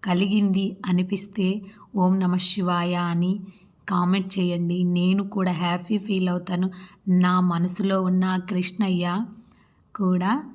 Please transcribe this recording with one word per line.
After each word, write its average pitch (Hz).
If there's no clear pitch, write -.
కలిగింది 196
అనిపిస్తే 185
ఓం 185
నమ 180
శివాయ 180
అని 175
కామెంట్ 185
చేయండి. 175
నేను 180
కూడా 190
హ్యాపీ 175
ఫీల్ 190
అవుతాను. 180
నా 180
మనసులో 180
ఉన్న 185
కృష్ణయ్య 180
కూడా 185